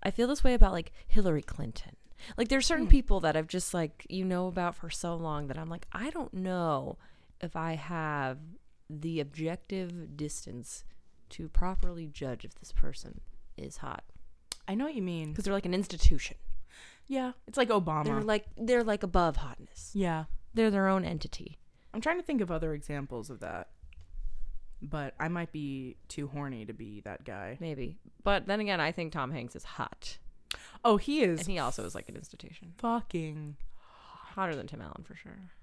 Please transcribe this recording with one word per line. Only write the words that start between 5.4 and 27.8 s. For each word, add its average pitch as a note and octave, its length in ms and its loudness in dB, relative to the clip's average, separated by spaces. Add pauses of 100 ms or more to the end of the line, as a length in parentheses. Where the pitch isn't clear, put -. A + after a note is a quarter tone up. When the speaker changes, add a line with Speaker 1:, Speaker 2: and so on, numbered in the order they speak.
Speaker 1:
that C3 100 -6
I'm D#3+ 120 -10
like, E3+ 220 -10
"I A#3+ 180 -6
don't D#4 240 -8
know E3+ 640 -4 (420)
if E3+ 160 -10
I D#3+ 180 -4
have D3+ 640 -6 (520)
the D#3 300 -6
objective D#3+ 960 -8
distance - 680 -10 (460)
to E3 180 -12
properly F3 600 4
judge C3+ 360 -6
if - 120 -14
this - 160 -16
person - 480 4 (360)
is - 220 -12
hot." - 260 -8 (640)
Speaker 2:
I G3 60 -4
know A#3+ 100 -2
what D4+ 100 -6
you A3+ 80 -4
mean. D#3+ 320 -6
Speaker 1:
'Cause G#3 100 -6
they're G3 100 0
like G3 120 -2
an F3+ 80 -2
institution. F3+ 600 6 (680)
Speaker 2:
Yeah, C4 260 -2 (160)
it's - 100 -6
like B3 120 4
Obama. D#3+ 340 2
Speaker 1:
They're A3 180 0
like, G#3 240 0 (100)
they're, A#3+ 280 2
like, G#3 180 0
above F3 340 2
hotness. - 580 -6
Speaker 2:
Yeah. E3+ 300 0 (300)
Speaker 1:
They're A3 160 4
their G3 180 4
own F#3+ 160 2
entity. D#3+ 540 -6 (360)
Speaker 2:
I'm A3 60 -6
trying D#4+ 180 -2
to F4 40 -6
think D4 180 -2
of F3+ 120 -2
other D#3+ 220 -2
examples C#3 560 -8
of A#2+ 100 -14
that, F2 300 -10 (1120)
but C#3+ 360 -8
I D#3 100 -4
might E3+ 240 -6
be C3+ 440 -8 (120)
too C#3+ 200 -8
horny C3+ 380 -8
to A2+ 60 -12
be G#2 280 -14
that G2+ 240 -12
guy. G2+ 360 -10
Speaker 1:
Maybe. D3 380 -8 (240)